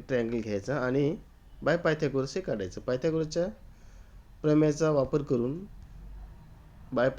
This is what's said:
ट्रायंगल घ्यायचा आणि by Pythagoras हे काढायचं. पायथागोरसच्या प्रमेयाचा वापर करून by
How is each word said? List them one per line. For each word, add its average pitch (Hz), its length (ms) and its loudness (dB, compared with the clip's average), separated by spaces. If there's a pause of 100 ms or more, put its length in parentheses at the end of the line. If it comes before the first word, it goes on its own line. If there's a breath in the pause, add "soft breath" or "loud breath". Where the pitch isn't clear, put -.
ट्रायंगल 120 320 0
घ्यायचा 107 400 -2
आणि 139 360 2 (460)
by 143 160 2
Pythagoras 147 580 0
हे 190 60 -4
काढायचं. 104 400 -4
पायथागोरसच्या 156 640 0 (1000 soft breath)
प्रमेयाचा 151 480 4
वापर 143 300 4
करून 131 360 0 (1300)
by 120 160 4 (120)